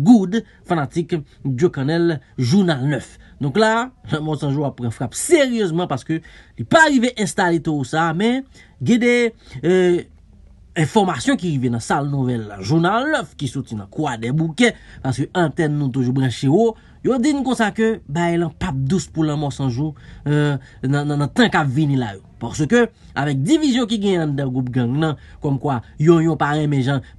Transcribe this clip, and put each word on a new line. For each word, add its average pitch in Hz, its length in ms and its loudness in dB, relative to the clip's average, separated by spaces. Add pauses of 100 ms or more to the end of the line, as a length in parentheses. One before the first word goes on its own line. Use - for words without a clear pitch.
goud. 208 360 6 (280)
Fanatik 165 460 -2 (300)
Dyokannèl 156 720 0 (180)
Jounal 139 540 2
Nèf, - 240 -6 (260)
donk, 143 200 -4
la 226 280 2 (320)
Montanjo 151 460 -2
ap 127 140 -6
pran 117 140 -4
frap 127 220 -8
seryezman, 226 720 0
paske 156 300 -6 (380)
li 113 100 -8
pa 320 200 6
rive 247 280 2
enstale 175 480 0
towo 147 240 -2
sa 165 220 0
a. 156 80 -4
Men, 240 240 0 (420)
gen 220 200 4
de 240 100 4 (480)
euh, 175 400 2 (760)
enfòmasyon 180 600 0
ki 170 140 -2
rive 123 180 -2
nan 117 100 -4
sal 147 280 -2
nouvèl 127 400 -2
la, 101 100 -14
Jounal 170 540 0
Nèf, 233 240 -6
ki 143 120 -6
sòti 120 280 -8
nan 98 160 -12
Kwadè 123 420 -4
Boukè, 165 380 2 (320)
paske 131 320 -4
antèn 151 400 0
nou 135 160 -2
toujou 131 220 0
branche 131 360 0
wo. 220 220 2 (320)
Yo 247 160 0
di 294 80 2
n 277 160 0
konsa 233 280 0
ke 220 260 0 (100)
bagay 170 300 0
lan 170 180 -2
p - 80 -6
ap 139 120 -4 (120)
dous 180 180 0
pou 160 180 -2
lanmò 147 280 -2
san 135 160 -2
jou 147 240 -4 (320)
euh, 147 300 2 (260)
nan 143 240 0
nan 147 240 0
tan 220 200 4
k 180 100 2
ap 143 100 0
vini 143 280 2
la. 107 180 -4
Yo - 80 -20 (180)
paseke 185 460 0 (300)
avèk 139 280 -2
divizyon 262 440 2
ki 226 120 -2
genyen 185 240 0
anndan 139 240 -2
gwoup 123 240 -4
gang 123 240 0
lan, 156 160 0 (280)
kòmkwa 135 360 -2 (240)
yon 165 240 6
yon 160 140 0
pa 147 160 0
renmen 147 260 0
jan, 131 220 -2 (140)